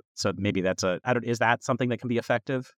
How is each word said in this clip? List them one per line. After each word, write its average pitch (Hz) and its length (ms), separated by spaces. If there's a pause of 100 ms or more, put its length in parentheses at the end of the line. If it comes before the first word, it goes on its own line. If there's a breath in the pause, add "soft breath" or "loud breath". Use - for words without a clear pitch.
(140)
So - 240
maybe 98 240
that's 90 220
a, 90 200
I 123 100
don't, 120 120
is 117 140
that 117 240
something 127 260
that 113 100
can 127 100
be 117 80
effective? 127 640